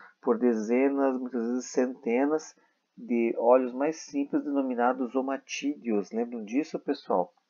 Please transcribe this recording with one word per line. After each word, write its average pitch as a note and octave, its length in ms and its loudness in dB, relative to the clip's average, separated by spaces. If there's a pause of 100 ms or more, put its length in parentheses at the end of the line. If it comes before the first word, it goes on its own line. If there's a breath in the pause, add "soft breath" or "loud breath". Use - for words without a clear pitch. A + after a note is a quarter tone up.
(200 soft breath)
por A#2+ 180 2
dezenas, B2+ 800 2
muitas B2+ 280 -6
vezes B2 240 -4
centenas, C3 840 0 (400)
de A#2 420 0
olhos B2 340 6
mais D3 240 -2
simples C#3+ 480 -4
denominados B2+ 720 0
omatídeos. C3 960 -4
Lembram A#2 340 -6
disso, B2 340 -4
pessoal? - 540 -2 (180)